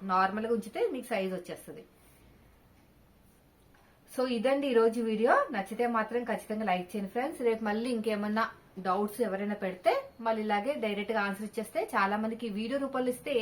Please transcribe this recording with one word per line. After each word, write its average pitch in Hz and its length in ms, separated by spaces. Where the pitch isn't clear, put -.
నార్మల్గా 190 500
ఉంచితే 330 380
మీకు 254 140
సైజ్ 190 280
వచ్చేస్తుంది. 165 520
So, 254 100
ఇదండి 262 400
ఈరోజు 233 340
వీడియో. 226 500
నచ్చితే 220 360
మాత్రం 233 360
ఖచ్చితంగా 214 420
లైక్ 180 300
చేయండి 202 160
ఫ్రెండ్స్. 269 300
రేపు 226 220
మళ్ళీ 220 260
ఇంకేమన్నా 214 600
డౌట్స్ 196 420
ఎవరైనా 202 340
పెడితే 208 460
మళ్ళీ 226 220
ఇలాగే 214 280
డైరెక్ట్ 208 300
గా 214 60
ఆన్సర్ 202 280
ఇచ్చేస్తే 220 300
చాలా 202 220
మందికి 226 320
వీడియో 220 300
రూపంలో 262 360
ఇస్తే 285 160